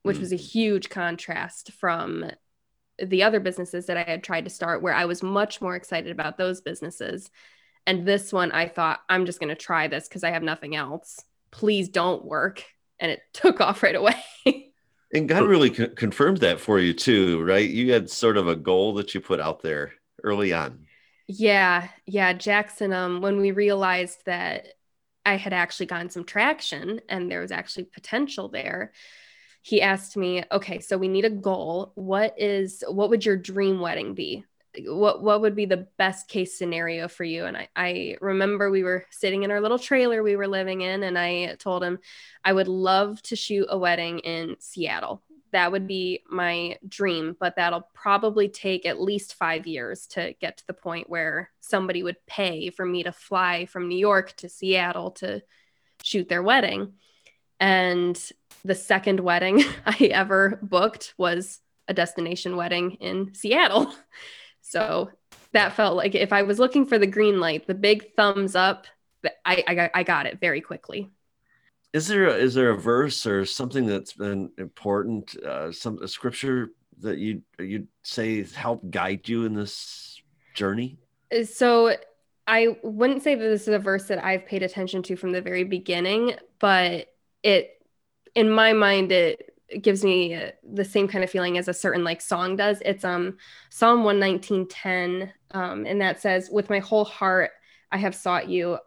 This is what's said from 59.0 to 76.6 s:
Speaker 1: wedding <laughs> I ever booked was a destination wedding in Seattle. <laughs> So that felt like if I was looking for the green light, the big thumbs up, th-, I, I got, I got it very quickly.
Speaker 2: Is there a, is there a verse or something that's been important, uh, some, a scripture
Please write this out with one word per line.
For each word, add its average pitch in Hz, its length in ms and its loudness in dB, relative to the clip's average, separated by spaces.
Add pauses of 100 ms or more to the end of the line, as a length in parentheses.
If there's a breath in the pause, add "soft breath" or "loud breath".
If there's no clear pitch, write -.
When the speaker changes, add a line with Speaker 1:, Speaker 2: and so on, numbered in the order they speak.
Speaker 1:
wedding 180 420 4 (120)
<laughs> - 120 -12
I 214 260 4
ever 196 500 2
booked 196 560 0
was 175 420 -2 (280)
a 185 60 -4
destination 175 640 -4
wedding 175 360 -2
in 190 420 -8
Seattle. 254 640 2
<laughs> - 60 -20 (600 loud breath)
So 165 440 -2 (420)
that 202 220 4
felt 202 200 4
like 190 200 0
if 196 180 0
I 202 100 6
was 202 160 0
looking 254 280 4
for 226 120 4
the 202 80 4
green 202 320 4
light, 160 280 0
the 185 80 -2
big 208 400 2
thumbs 196 420 2
up, 190 300 2 (360)
th-, 160 120 -2 (100)
I, 180 240 2
I 175 60 2
got, 170 180 2
I 170 120 2
got 151 200 2
it - 160 -8
very 165 220 0
quickly. - 480 -12 (800)
Speaker 2:
Is 156 160 0
there 196 200 4
a, 135 40 6
is 123 220 4
there 127 160 6
a 101 100 0
verse 120 460 0
or 98 180 2
something 127 420 -2
that's 98 280 -4
been 98 420 -4
important, 101 880 -4
uh, 71 260 -6
some, 107 320 -8
a - 60 -8
scripture 127 640 -4 (300)